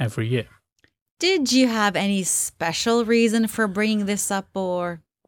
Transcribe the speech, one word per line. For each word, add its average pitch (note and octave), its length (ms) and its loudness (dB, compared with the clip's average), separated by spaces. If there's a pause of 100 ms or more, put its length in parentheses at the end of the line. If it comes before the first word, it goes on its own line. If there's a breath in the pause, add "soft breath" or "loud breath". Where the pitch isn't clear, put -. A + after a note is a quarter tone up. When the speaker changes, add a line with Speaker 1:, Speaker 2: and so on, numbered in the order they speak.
Speaker 1:
every A2+ 260 -2
year. A#2 220 -2 (720)
Speaker 2:
Did E4 320 0
you B3+ 160 6
have G#3 260 0
any G3 300 0
special A3+ 800 -2
reason A3+ 420 2
for A3 220 -2
bringing G#3 380 0
this G3+ 260 -2
up, G3 240 -4
or? F3 460 -4 (260)